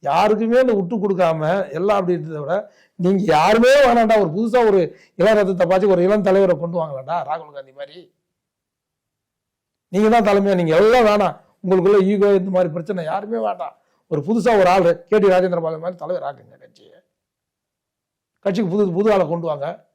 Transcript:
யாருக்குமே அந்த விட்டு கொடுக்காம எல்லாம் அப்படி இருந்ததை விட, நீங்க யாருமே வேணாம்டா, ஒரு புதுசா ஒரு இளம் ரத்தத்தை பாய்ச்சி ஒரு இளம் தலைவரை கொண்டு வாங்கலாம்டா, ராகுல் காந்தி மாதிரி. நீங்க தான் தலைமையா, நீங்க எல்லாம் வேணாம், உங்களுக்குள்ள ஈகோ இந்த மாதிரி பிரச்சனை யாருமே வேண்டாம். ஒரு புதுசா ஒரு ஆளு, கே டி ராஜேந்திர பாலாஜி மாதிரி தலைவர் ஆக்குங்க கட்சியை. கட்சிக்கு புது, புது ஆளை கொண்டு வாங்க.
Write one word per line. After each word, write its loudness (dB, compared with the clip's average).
யாருக்குமே 0
அந்த 4
விட்டு -2
கொடுக்காம -2
எல்லாம் -2
அப்படி -2
இருந்ததை -6
விட, -6
நீங்க 0
யாருமே 4
வேணாம்டா, 4
ஒரு 0
புதுசா 0
ஒரு 0
இளம் 2
ரத்தத்தை 0
பாய்ச்சி 0
ஒரு 2
இளம் 2
தலைவரை 2
கொண்டு -6
வாங்கலாம்டா, -8
ராகுல் -10
காந்தி -18
மாதிரி. -20
நீங்க 0
தான் 2
தலைமையா, 0
நீங்க 0
எல்லாம் 4
வேணாம், 0
உங்களுக்குள்ள 2
ஈகோ 2
இந்த -2
மாதிரி -2
பிரச்சனை -8
யாருமே -8
வேண்டாம். -8
ஒரு -6
புதுசா 0
ஒரு 4
ஆளு, 0
கே 2
டி 2
ராஜேந்திர 2
பாலாஜி -6
மாதிரி -10
தலைவர் -8
ஆக்குங்க -14
கட்சியை. -20
கட்சிக்கு -4
புது, 0
புது 0
ஆளை 0
கொண்டு -6
வாங்க. -8